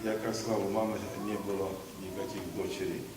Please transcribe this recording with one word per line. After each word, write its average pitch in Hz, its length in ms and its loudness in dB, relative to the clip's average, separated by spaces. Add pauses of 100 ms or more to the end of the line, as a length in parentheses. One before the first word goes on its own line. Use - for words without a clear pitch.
Я 110 140 4
как 110 180 2
славу, 110 340 2
мама 110 280 4 (280)
не 104 120 0
было 98 320 0 (320)
никаких 95 400 -4 (140)
дочерей. 92 480 0 (140)